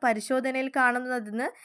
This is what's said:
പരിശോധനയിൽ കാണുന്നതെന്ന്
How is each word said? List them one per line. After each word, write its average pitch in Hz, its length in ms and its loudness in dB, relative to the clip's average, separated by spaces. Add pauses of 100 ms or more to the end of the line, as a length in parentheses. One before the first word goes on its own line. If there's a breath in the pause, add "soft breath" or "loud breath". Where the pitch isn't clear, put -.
പരിശോധനയിൽ 262 720 0
കാണുന്നതെന്ന് 247 720 0 (160 loud breath)